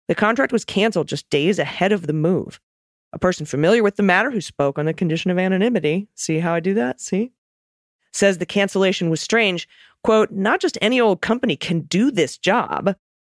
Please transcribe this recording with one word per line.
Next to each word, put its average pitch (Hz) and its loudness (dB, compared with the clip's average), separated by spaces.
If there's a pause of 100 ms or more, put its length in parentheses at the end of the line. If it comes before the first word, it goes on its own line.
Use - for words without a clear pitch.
The - 0
contract 233 0
was 233 0
canceled 190 0
just - -10
days 151 0
ahead 175 -2
of 175 -4
the 151 -2
move. 156 -2 (540)
A - -12
person 180 0
familiar 180 2
with 202 0
the 208 0
matter 196 4
who 214 -2
spoke 139 -2
on 151 -2
the 160 -2
condition 165 -2
of 180 0
anonymity, 190 0
see 160 -2
how 170 0
I 170 0
do 185 0
that? 240 -2
See? 214 -4 (760)
Says 196 2
the 165 -6
cancellation 190 0
was 160 0
strange. 202 0 (360)
Quote, 220 4
"Not 208 0
just - -2
any 247 2
old 208 2
company 226 0
can 170 -2
do 214 0
this 160 0
job, 185 0 (280)